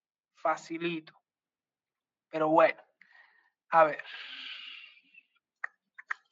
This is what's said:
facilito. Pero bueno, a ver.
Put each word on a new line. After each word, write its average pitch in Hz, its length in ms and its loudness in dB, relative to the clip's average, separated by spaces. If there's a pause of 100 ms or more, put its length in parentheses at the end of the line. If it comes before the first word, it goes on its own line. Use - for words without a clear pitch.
(340)
facilito. 160 880 -6 (1040)
Pero 156 200 0
bueno, 160 340 4 (880)
a 165 140 8
ver. 147 200 -2 (2250)